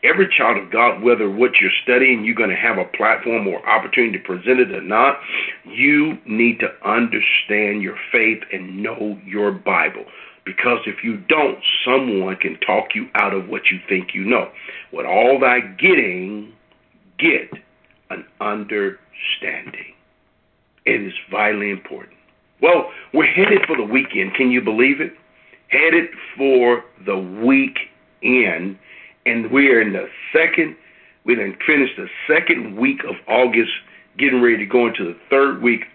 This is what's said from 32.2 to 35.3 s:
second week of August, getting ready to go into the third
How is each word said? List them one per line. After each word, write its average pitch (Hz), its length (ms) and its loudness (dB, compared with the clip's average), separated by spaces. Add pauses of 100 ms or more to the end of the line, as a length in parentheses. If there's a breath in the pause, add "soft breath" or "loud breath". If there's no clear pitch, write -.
second 147 500 0
week 139 260 0
of - 120 -8 (120)
August, 113 440 2 (460 soft breath)
getting 131 240 2
ready 117 160 4
to 101 80 -4
go 120 200 2
into 101 180 -4
the 85 140 -8 (120)
third 135 340 2